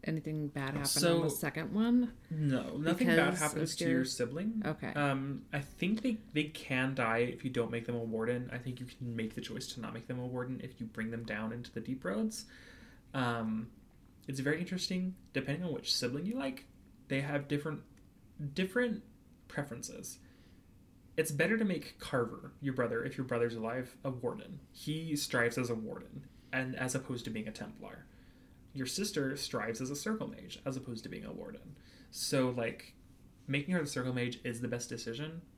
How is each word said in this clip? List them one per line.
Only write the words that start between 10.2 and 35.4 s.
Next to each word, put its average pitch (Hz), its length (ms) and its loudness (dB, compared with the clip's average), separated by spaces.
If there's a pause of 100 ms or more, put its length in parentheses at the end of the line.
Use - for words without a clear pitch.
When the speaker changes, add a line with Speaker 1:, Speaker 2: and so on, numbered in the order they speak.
Speaker 2:
a 123 60 -4
warden 123 360 -2
if - 180 -10
you 113 60 -2
bring 110 240 -2
them 117 140 -4
down 110 280 -2
into 120 200 -6
the 113 80 -4
Deep 131 240 -4
Roads. 220 400 0 (720)
Um, 117 540 2 (600)
it's 135 120 -4
very 151 200 2
interesting. 185 540 0 (180)
Depending 143 320 0
on 165 80 0
which - 220 -2
sibling 147 320 0
you 233 100 0
like, 269 300 -4 (420)
they 135 140 2
have 143 260 0
different, 147 320 0 (760)
different 220 480 2 (460)
preferences. - 720 -6 (1000)
It's 160 160 4
better 170 260 4
to 220 60 4
make 180 340 0
Carver - 640 0
your 139 140 0
brother, 117 280 2
if 135 140 -4
your 131 100 0
brother's 117 300 2
alive, 120 480 -4
a 135 60 0
warden. 123 500 -4 (100)
He 156 460 -2
strives 120 420 2
as 123 120 2
a 117 40 2
warden, - 520 -8 (260)
and 131 240 -2
as 131 180 -2
opposed 131 300 -4
to 104 60 -4
being 110 180 -4
a - 20 -6
Templar. - 540 -10 (680)
Your 131 120 -2
sister 143 500 0
strives 113 440 -2
as 131 100 -2
a 143 60 -2
Circle 214 320 -2
Mage, - 380 -12
as 131 100 -2
opposed 120 280 -6
to - 40 -8
being - 160 -8
a - 80 -8
warden. - 420 -10 (380)
So, 131 440 2
like, - 380 -2 (540)
making 143 260 0
her 175 60 4
the 147 80 0
Circle 127 240 0
Mage 123 320 0
is 120 160 -2
the 123 80 -2
best 120 220 -2
decision. 143 500 -6 (180)